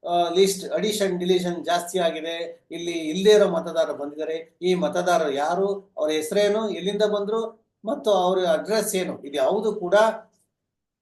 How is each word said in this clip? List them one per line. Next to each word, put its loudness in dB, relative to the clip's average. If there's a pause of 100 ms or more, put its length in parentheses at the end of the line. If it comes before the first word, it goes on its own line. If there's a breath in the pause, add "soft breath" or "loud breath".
ಆ, 2
ಲಿಸ್ಟ್ 2
ಅಡಿಷನ್ -2
ಡಿಲೀಷನ್ 0
ಜಾಸ್ತಿ -2
ಆಗಿದೆ, -4
ಇಲ್ಲಿ -8
ಇಲ್ಲದೇ 4
ಇರೋ 6
ಮತದಾರರು -2
ಬಂದಿದ್ದಾರೆ, -8
ಈ 2
ಮತದಾರರು 2
ಯಾರು, -2
ಅವ್ರ 0
ಹೆಸರೇನು, 0
ಎಲ್ಲಿಂದ -2
ಬಂದ್ರು -2 (200)
ಮತ್ತು -2
ಅವ್ರ 2
ಅಡ್ರೆಸ್ 0
ಏನು, -4
ಇದು -10
ಯಾವುದು 0
ಕೂಡ 0 (1080)